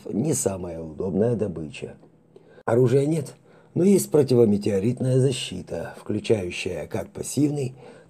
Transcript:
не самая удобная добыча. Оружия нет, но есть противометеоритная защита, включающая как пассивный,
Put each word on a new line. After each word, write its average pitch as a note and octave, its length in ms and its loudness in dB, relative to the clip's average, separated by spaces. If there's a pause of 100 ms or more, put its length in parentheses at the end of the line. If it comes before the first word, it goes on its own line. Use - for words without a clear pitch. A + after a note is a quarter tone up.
не C3+ 280 -2
самая F2+ 460 -4
удобная F#2 560 -2
добыча. E2 600 -8 (720)
Оружия C3 420 4
нет, D#3 260 -4 (400)
но D3+ 100 0
есть G3 280 4
противометеоритная A#2+ 1080 4
защита, F2+ 800 -4
включающая F#2+ 880 -4
как G2 220 -8
пассивный, C#3+ 640 -2 (360)